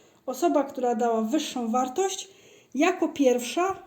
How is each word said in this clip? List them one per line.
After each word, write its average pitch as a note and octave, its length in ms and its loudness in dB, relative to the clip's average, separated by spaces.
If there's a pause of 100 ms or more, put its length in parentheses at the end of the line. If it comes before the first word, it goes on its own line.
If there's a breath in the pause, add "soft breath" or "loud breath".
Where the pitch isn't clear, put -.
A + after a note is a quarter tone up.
(260 soft breath)
Osoba, C#4+ 380 2
która B3 300 -2
dała A3+ 280 0
wyższą A#3+ 480 -2
wartość, C4 580 -2 (460 soft breath)
jako E4 340 2
pierwsza C#4+ 800 0